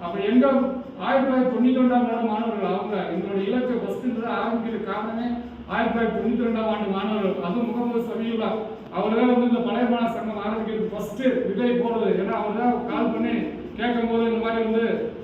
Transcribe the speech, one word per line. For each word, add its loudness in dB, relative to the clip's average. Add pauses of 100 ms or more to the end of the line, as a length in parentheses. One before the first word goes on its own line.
அப்ப -6 (160)
எங்க 8 (600)
ஆயிரத்தி 4
தொள்ளாயிரத்தி 2
தொண்ணூத்தி 4
ரெண்டாம் 4
வருடம் 0
மாணவர்கள் -2
அவங்க, -2 (180)
எங்களோட -2 (100)
இலக்கு 0
ஃபர்ஸ்ட்ன்றது -4 (100)
ஆரம்பிக்கிறதுக்கு -2
காரணமே -4 (460)
ஆயிரத்தி 0
தொள்ளாயிரத்தி 0
தொண்ணூத்தி 0
ரெண்டாம் 0
ஆண்டு -2
மாணவர்கள். -2
அதுவும் 0
முகமது -2
சமீவுல்லா -2 (460)
அவர் 2
தான் 6
வந்து 4
இந்த 2
பழைய 0
மாணவர் 0
சங்கம் -6
ஆரம்பிக்கிறது -2
ஃபர்ஸ்ட் -6 (260)
விதை 2 (100)
போடுறது. 2 (100)
ஏன்னா -2
அவர் -2
தான் 2 (120)
கால் 0
பண்ணி 0 (440)
கேட்கும் 0
போது 2
இந்த 0
மாதிரி 0
வந்து 2 (400)